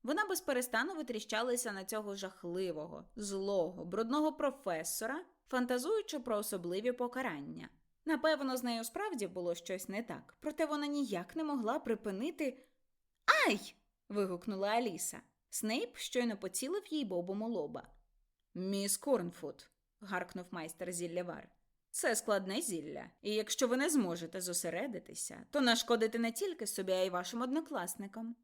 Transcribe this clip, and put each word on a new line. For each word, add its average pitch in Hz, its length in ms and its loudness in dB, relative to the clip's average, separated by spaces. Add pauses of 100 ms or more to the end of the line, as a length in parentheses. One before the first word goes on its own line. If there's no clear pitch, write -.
Вона 330 220 2
без 359 160 0
перестану 254 540 0
витріщалася 240 760 -2
на 190 140 -6
цього 208 300 -4
жахливого, 175 920 -4 (100)
злого, 190 720 0
брудного 233 480 2
професора, 262 920 -2 (220)
фантазуючи 254 720 0
про 233 180 0
особливі 196 540 -2
покарання. 185 800 -4 (360)
Напевно, 285 520 4
з 240 60 -2
нею 233 200 0
справді 330 440 -2
було 175 280 -2
щось 185 340 -6
не 208 140 -2
так, - 360 -10
проте 302 260 0
вона 294 220 -2
ніяк 240 480 -2
не 320 80 -2
могла 277 360 0
припинити. 240 760 -2 (920)
"Ай!" - 280 2 (340)
вигукнула 196 580 0
Аліса. 220 540 0 (280)
Снейп 262 480 -2
щойно 233 400 0
поцілив 269 520 -2
їй 302 160 0
бобом 185 360 -2
у 220 60 -2
лоба. 160 400 -4 (680)
"Міс 196 440 0
Корнфут", 170 720 -2 (300)
гаркнув 185 520 -4
майстер 175 400 -6
зіллєвар, 175 580 -4 (420)
"це 247 240 2
складне 190 460 2
зілля, 147 480 -4 (120)
і 208 120 0
якщо 214 340 2
ви 247 100 4
не 294 120 4
зможете 180 520 2
зосередитися, 180 1080 -4
то 285 100 2
нашкодите 233 580 4
не 233 120 2
тільки 330 360 -2
собі, 190 240 -2
а 185 120 6
й 190 60 4
вашим 180 320 -2
однокласникам. 233 1000 -2